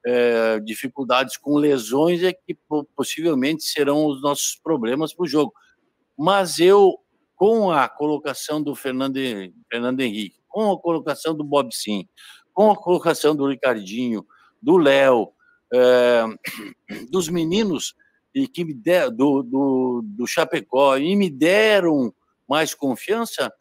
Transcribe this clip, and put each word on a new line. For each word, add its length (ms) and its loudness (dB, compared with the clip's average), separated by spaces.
É, 520 2
dificuldades 760 -4
com 220 -2
lesões 640 2
é 100 2
que 220 -14
po-, 140 -2
possivelmente 680 -2
serão 420 0
os 160 -4
nossos 420 -4
problemas 520 -2
pro 100 -4
jogo. 260 0
Mas 440 0
eu, 400 6
com 360 2
a 180 2
colocação 720 -4
do 140 -6
Fernando 420 -4
Hen-, 340 -6
Fernando 340 -4
Henrique, 360 -6
com 240 0
a 80 -2
colocação 540 -4
do 100 -6
Bob 300 -2
Sim, 340 -6
com 160 4
a 60 4
colocação 600 0
do 120 -2
Ricardinho, 760 -4
do 160 4
Léo, 560 4
é, 500 6
<clears throat> 400 -16
dos 180 -2
meninos 680 -2
e 160 -2
que 160 -8
me 120 -8
de-, 340 0
do, 320 2
do, 640 -2
do 240 -8
Chapecó, 680 0
e 180 0
me 160 0
deram 840 2
mais 280 -2
confiança 840 -4